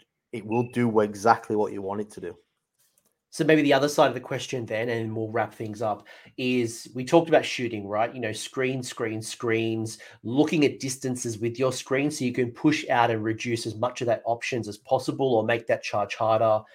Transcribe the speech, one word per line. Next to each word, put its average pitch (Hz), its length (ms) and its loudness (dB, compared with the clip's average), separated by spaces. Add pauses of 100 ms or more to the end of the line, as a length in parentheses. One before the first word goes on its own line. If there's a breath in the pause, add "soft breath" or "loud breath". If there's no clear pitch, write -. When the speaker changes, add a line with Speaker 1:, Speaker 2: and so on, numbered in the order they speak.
(300)
Speaker 1:
it 107 140 -10
will 117 260 0
do 117 280 2
exactly 107 560 2
what 104 180 0
you 101 80 -8
want 98 200 -6
it 104 100 -10
to 95 100 -16
do. 90 160 -10 (920)
Speaker 2:
So - 140 -4
maybe 156 200 6
the 139 100 6
other 135 160 4
side 143 200 4
of 117 40 -2
the 123 60 -6
question 123 440 -6
then, 110 260 -4
and 113 260 -4
we'll 110 160 -6
wrap 110 240 -2
things 107 260 -10
up, 104 240 -4 (320 loud breath)
is 127 560 -2
we 127 100 -6
talked 165 260 4
about 143 140 6
shooting, 113 440 -6
right? 110 260 -2
You 131 80 -10
know, 107 100 -2
screen, 131 520 -4
screen, 110 400 -6
screens, 113 720 -2 (260 loud breath)
looking 147 420 4
at 107 140 0
distances 123 600 -4
with 117 180 -4
your 127 140 2
screen 135 400 -2
so 143 140 -4
you 120 60 0
can 123 200 -2
push - 380 0
out 120 200 4
and 110 140 -2
reduce 113 420 -4
as 110 80 -6
much 120 280 -4
of 120 60 -2
that 117 180 0
options 117 420 -4
as 104 100 -10
possible 131 560 0
or 110 100 4
make 113 220 0
that 113 160 0
charge 104 320 -4
harder. 110 480 4 (140 soft breath)